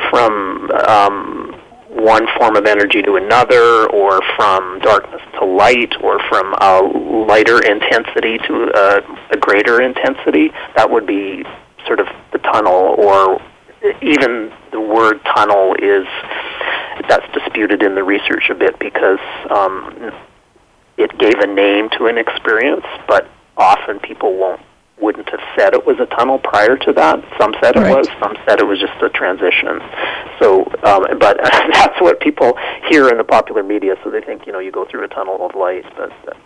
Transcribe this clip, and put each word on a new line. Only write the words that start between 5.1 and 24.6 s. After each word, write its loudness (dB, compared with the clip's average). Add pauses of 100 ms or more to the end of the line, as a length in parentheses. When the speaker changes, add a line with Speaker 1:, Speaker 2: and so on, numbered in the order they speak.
Speaker 1:
to -2
light, 2
or 0 (100)
from 0
a 4 (480)
lighter 4
intensity 0
to -4
a, 4 (300)
a 0
greater 2
intensity. 0 (240)
That 2
would 0
be -4 (420)
sort 0
of -2 (240)
the -6
tunnel, 2
or 4 (600)
even 0 (200)
the -6
word 2
tunnel 2
is, 2 (1040)
that's 0
disputed -4
in 2
the -2
research -2
a -4
bit 0
because, -2 (300)
um, -4 (840)
it -2
gave 2
a 2
name 0
to -4
an 0
experience, -2 (220)
but 0 (280)
often 2
people -4
won't, -4 (400)